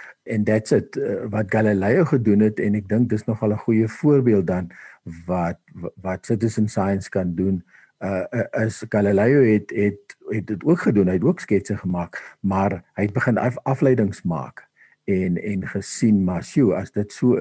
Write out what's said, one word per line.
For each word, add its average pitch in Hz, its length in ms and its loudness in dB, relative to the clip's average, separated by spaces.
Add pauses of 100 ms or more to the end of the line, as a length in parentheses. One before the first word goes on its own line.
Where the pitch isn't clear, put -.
(240)
En 107 200 -2
that's 107 280 2
it, 123 240 0
eh, 110 340 -4
wat 107 220 -2
Galileo 107 520 2
gedoen 107 360 4
het, 107 200 2
en 104 140 0
ek 101 140 -4
dink 110 220 2
dis 107 160 -2
nogal 107 260 0
'n 104 140 -4
goeie 110 220 4
voorbeeld 120 580 2
dan 90 240 -2 (560)
wat, 87 340 -2 (420)
wat 92 240 -8
citizen 110 420 0
science 98 420 -2
kan 90 240 -2
doen. 92 280 0 (360)
Eh, 95 320 -4
eh, 113 360 -4
is 107 220 -8
Galileo 104 540 4
het, 104 280 2
het, 101 460 -4 (120)
het 104 180 -6
dit 98 180 -8
ook 170 160 2
gedoen, 101 260 2
hy 92 60 2
het 90 120 0
ook 175 160 0
sketse 98 360 -2
gemaak, 87 640 -8
maar 95 420 0 (120)
hy - 80 -4
het 101 100 -2
begin 120 260 0
af-, - 240 -2
afleidings 127 600 0
maak 67 460 -8 (360)
en, 92 380 0
en 98 260 -6
gesien, 101 560 0
maar 90 200 -4
sjoe, 117 320 2
as 98 180 -8
dit 104 180 -4
so 123 280 2